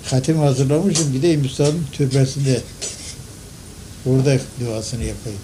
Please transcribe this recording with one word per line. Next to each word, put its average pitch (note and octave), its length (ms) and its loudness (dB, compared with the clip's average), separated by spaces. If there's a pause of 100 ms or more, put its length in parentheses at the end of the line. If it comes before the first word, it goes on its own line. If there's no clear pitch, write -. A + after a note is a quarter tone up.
hatim C3+ 340 2
hazırlamışım, D3 760 2
gideyim D3 320 4
üstadın D3 460 0
türbesinde. C3+ 720 2 (1400)
Orada C3 320 4 (220)
duasını A2+ 440 -4
yapayım. G#2+ 400 -6